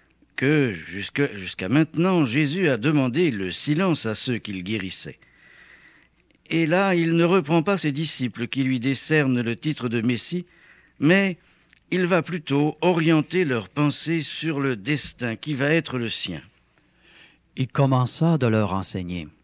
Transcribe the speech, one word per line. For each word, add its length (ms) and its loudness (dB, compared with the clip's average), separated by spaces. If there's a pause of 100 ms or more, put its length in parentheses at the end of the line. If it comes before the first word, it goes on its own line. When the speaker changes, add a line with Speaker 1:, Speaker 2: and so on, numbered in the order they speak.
(380)
Speaker 1:
que 360 2
jusque, 640 -4
jusqu'à 320 -8
maintenant, 580 2
Jésus 440 0
a 80 2
demandé 540 2
le 200 -4
silence 540 -2
à 100 -4
ceux 220 -4
qu'il 260 -8
guérissait. 560 -8 (1300)
Et 160 2
là, 300 2
il 220 2
ne 80 4
reprend 380 4
pas 140 2
ses 140 -2
disciples 560 -4
qui 160 -2
lui 160 0
décernent 640 2
le 160 -2
titre 320 -4
de 100 0
Messie, 460 -2 (540)
mais 380 4 (540)
il 140 0
va 160 2
plutôt 580 -2
orienter 640 2
leurs 240 -2
pensées 540 -2
sur 400 -4
le 160 0
destin 580 -4
qui 180 -6
va 200 2
être 240 0
le 100 -2
sien. 340 -8 (1160)
Speaker 2:
Il 100 -2
commença 680 2
de 100 2
leur 260 2
enseigner. 540 -6 (160)